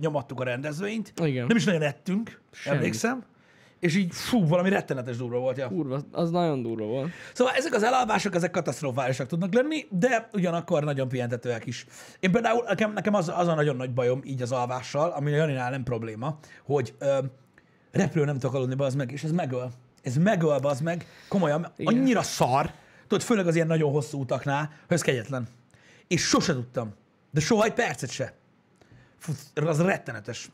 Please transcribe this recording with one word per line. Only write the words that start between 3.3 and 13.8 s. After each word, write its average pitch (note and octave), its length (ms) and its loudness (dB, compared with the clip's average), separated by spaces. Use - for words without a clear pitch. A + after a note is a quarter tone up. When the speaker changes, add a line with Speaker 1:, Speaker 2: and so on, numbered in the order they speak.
Speaker 1:
És E3+ 160 2
így, F#3 180 0
fú, G3+ 340 2
valami F3+ 220 4
rettenetes C3 480 -2
durva B2 220 -4
volt, B2+ 180 -2
ja. C3+ 100 -4
Speaker 2:
Kurva, D3 320 -4
az E3+ 200 -2
nagyon E3 300 0
durva A2+ 240 -4
volt. C3 240 -4
Speaker 1:
Szóval B3+ 200 2
ezek C4+ 200 0
az G#3 100 2
elalvások, A3 520 2
ezek E3+ 160 0
katasztrofálisak C3+ 760 -2
tudnak E3+ 260 -2
lenni, C#4+ 360 2
de A3+ 440 2
ugyanakkor E3+ 500 2
nagyon C3+ 240 0
pihentetőek A#2+ 580 -4
is. B2 200 -8
Én F#3 120 2
például, A#3 360 2
nekem, G#3+ 260 0
nekem G#3 200 0
az, F3 220 2
az F3 120 2
a E3+ 80 4
nagyon D3 200 2
nagy B2+ 180 -4